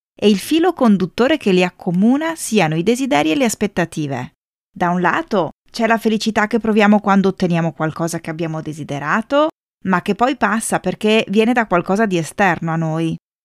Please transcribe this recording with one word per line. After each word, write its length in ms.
e 140
il 80
filo 360
conduttore 640
che 140
li 120
accomuna 720
siano 400
i 80
desideri 480
e 40
le 100
aspettative. 880
Da 200
un 100
lato 480
c'è 160
la 100
felicità 480
che 140
proviamo 400
quando 300
otteniamo 420
qualcosa 480
che 100
abbiamo 320
desiderato, 840
ma 180
che 100
poi 240
passa 420
perché 500
viene 240
da 120
qualcosa 400
di 140
esterno 520
a 40
noi. 400